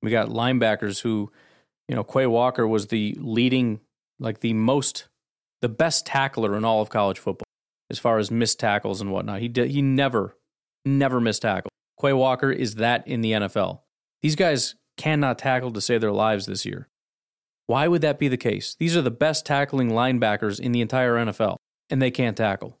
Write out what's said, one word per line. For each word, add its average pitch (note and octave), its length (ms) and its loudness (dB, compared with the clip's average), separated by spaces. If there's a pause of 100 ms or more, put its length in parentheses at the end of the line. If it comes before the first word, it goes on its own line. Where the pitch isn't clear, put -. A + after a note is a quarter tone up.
We A2+ 100 -2
got A2+ 160 2
linebackers A2 720 0
who, A2 300 -2 (560)
you C3 80 -4
know, A2 80 -2
Quay C3+ 240 0
Walker A#2+ 400 2
was G#2+ 200 0
the G#2+ 320 -2
leading, A#2+ 600 2 (400)
like, A2+ 220 -6
the A2+ 120 0
most, B2 540 0 (540)
the A#2 80 0
best D#3 360 0
tackler B2+ 520 0
in A2 80 -2
all A2+ 160 4
of G#2 80 -2
college G2+ 300 0
football - 260 -6 (440)
as - 100 -8
far A2+ 180 2
as G#2 120 0
missed A2+ 300 0
tackles G2+ 400 -2
and G2 140 -6
whatnot. G2 260 -6
He A#2 80 -6
did, A#2+ 240 0
he C#3+ 100 0
never, C3 540 0 (480)
never C3+ 380 2
missed A2+ 220 0
tackle. G2 260 -2 (300)
Quay C#3+ 120 2
Walker C3 400 2
is B2+ 240 -4
that A2+ 320 0
in B2+ 140 -4
the A2 120 0
N G#2+ 100 2
F G2 120 -4
L. F#2+ 300 -2 (360)
These D3+ 140 0
guys D3+ 400 2 (220)
cannot C#3+ 420 0
tackle B2+ 320 0
to G#2+ 80 -6
save A#2 220 0
their G#2+ 100 0
lives G#2 360 0
this G2 180 -6
year. G2 240 -10 (760)
Why C3+ 200 2
would F3 140 2
that D3 180 0
be D3 80 2
the B2+ 80 2
case? G#2 420 -4
These E3 200 0
are E3+ 40 2
the B2+ 100 0
best D3 340 0
tackling C#3 460 0
linebackers A2 680 0
in B2 140 -2
the A#2+ 80 2
entire B2 340 0
N A#2 140 0
F G2+ 100 -8
L, G2 160 0 (340)
and C3 120 0
they B2+ 100 2
can't A#2+ 240 -2
tackle. G2+ 440 -2